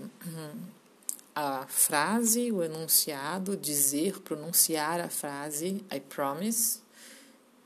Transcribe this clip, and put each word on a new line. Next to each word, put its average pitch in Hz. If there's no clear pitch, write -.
a 135
frase, 226
o 180
enunciado, 160
dizer, 147
pronunciar 160
a -
frase, 151
"I 139
promise", 151